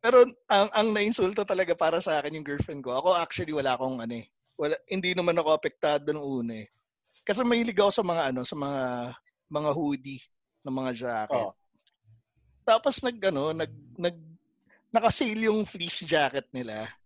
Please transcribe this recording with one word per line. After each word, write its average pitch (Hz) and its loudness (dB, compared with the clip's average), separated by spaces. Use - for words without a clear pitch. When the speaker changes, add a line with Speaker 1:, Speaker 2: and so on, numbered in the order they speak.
Speaker 1:
Pero 247 8
ang, 202 6
ang 220 2
nainsulto 208 0
talaga 185 0
para 165 2
sa 156 0
akin 147 -4
yung 156 -8
girlfriend 143 -6
ko. 123 -8
Ako 170 2
actually 160 -4
wala 135 0
akong, 131 -4
ano 117 -8
eh, 113 -14
wala, 156 0
hindi 180 -2
naman 175 2
ako 156 4
apektado 147 0
nung 147 -4
una 117 -6
eh. 107 -14
Kasi 220 0
mahilig 233 0
ako 202 6
sa 233 0
mga, 170 0
ano, 127 -4
sa 135 -8
mga, 139 -4
mga 151 -2
hoodie, 139 -4
ng 135 -6
mga 131 -2
jacket. 117 -2
Speaker 2:
Oh. 95 -10
Speaker 1:
Tapos 226 2
nag, 240 -4
ano, 156 2
nag, 160 -4
nag, 175 -2
naka-sale 220 2
yung 214 2
fleece 175 -4
jacket 143 0
nila. 110 -8